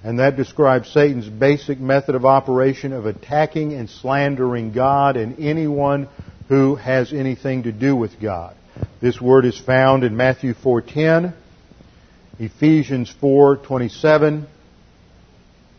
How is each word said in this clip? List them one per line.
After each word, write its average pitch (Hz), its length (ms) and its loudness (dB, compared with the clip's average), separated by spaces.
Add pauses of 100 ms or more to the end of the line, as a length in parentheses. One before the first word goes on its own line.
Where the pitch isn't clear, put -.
And 117 160 -6
that 139 180 4
describes 131 540 0
Satan's 135 380 2
basic 135 520 -2
method 135 340 0
of 127 120 0
operation 135 640 2
of 113 140 -8
attacking 151 680 -4
and 120 160 -10
slandering 127 840 -4
God 135 440 2
and 117 220 -6
anyone 143 720 -2 (400)
who 135 260 4
has 131 360 -2
anything 131 520 -4
to 117 100 -6
do 131 240 0
with 113 240 -6
God. 90 340 -8 (460)
This 120 200 -2
word 127 260 0
is 120 120 -4
found 131 460 2
in 110 120 -4
Matthew 127 360 -2
four 120 300 -2
ten, 165 500 -2 (1040)
Ephesians 131 720 0 (100)
four 139 360 6
twenty-seven. 147 920 0 (1300)